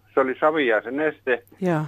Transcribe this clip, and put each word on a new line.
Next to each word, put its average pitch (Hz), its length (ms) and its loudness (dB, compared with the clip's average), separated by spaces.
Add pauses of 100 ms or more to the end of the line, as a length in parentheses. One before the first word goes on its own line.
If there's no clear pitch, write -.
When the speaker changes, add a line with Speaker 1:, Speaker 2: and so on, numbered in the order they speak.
(140)
Speaker 1:
se 143 60 2
oli 131 200 0
savia 143 420 2
se 113 100 -10
neste, 147 520 -4 (180)
Speaker 2:
Joo. 170 260 0